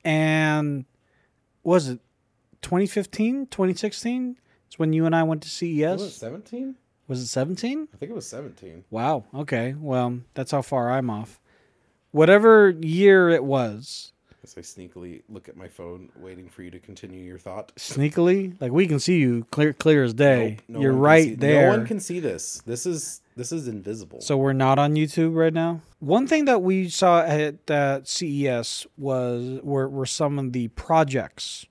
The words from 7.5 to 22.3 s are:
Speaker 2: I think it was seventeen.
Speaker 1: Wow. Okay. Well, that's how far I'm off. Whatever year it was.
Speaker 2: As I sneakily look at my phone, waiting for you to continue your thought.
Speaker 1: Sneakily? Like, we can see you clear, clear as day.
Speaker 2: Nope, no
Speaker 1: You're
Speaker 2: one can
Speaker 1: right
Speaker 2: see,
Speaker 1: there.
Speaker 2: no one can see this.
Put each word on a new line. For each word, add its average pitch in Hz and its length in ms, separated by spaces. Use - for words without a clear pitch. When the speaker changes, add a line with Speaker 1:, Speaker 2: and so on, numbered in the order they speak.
Speaker 2:
I - 60
think 156 120
it 233 40
was 175 120
seventeen. 95 640
Speaker 1:
Wow. 120 340
Okay. 135 440
Well, 123 420
that's 135 200
how 139 100
far 123 280
I'm 127 200
off. 107 280
Whatever 202 580
year 180 580
it 151 160
was. 123 680
Speaker 2:
As - 160
I - 20
sneakily 87 680
look 98 180
at - 80
my 90 120
phone, 90 480
waiting 90 340
for - 120
you 87 80
to 87 80
continue 92 460
your 90 140
thought. 101 380
Speaker 1:
Sneakily? 180 840
Like, 123 120
we 180 140
can 147 140
see 185 180
you 120 320
clear, 151 220
clear 151 320
as 117 80
day. 117 460
Speaker 2:
Nope, - 100
no 113 120
Speaker 1:
You're 135 120
Speaker 2:
one 131 60
can 135 40
Speaker 1:
right 156 220
Speaker 2:
see, 113 120
Speaker 1:
there. 139 340
Speaker 2:
no - 80
one 220 80
can 214 120
see 180 220
this. 101 460